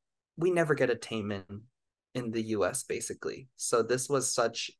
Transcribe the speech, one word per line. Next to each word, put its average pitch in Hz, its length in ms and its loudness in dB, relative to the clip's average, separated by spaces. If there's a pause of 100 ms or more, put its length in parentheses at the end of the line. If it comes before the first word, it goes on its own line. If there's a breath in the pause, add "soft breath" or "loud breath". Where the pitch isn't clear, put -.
(380)
we 175 120 4
never 165 240 4
get 127 140 4
a 117 60 2
Taemin 101 680 -4 (540)
in 120 160 -4
the 113 120 0
U 107 240 2
S, 107 160 -2
basically. - 720 -6
So - 260 2
this 123 260 0
was 131 260 0
such 117 440 0